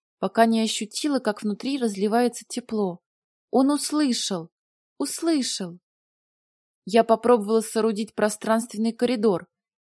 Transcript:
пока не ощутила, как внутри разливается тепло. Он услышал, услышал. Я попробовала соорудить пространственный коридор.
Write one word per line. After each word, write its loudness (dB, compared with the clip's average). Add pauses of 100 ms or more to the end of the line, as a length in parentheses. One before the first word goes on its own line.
(180)
пока 4
не 2
ощутила, -2
как -4
внутри -4
разливается 0
тепло. -6 (500)
Он 4
услышал, -2 (480)
услышал. -2 (1040)
Я 4
попробовала 4
соорудить -2
пространственный -2
коридор. 0 (380)